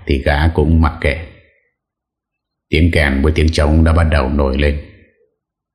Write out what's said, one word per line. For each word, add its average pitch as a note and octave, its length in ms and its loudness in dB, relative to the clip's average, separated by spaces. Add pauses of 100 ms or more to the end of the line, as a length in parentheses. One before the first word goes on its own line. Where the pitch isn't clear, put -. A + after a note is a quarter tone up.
thì C#2 160 -2
gã D2 260 0
cũng D#2+ 320 0
mặc D#2 200 0
kệ. D2+ 260 -4 (1400)
Tiếng E2 200 2
kèn C#2+ 320 0
với D#2 100 2
tiếng D#2 160 0
trống D#2 360 2
đã E2 80 2
bắt E2 180 2
đầu C#2 180 0
nổi C#2 300 -2
lên, D2 220 0 (960)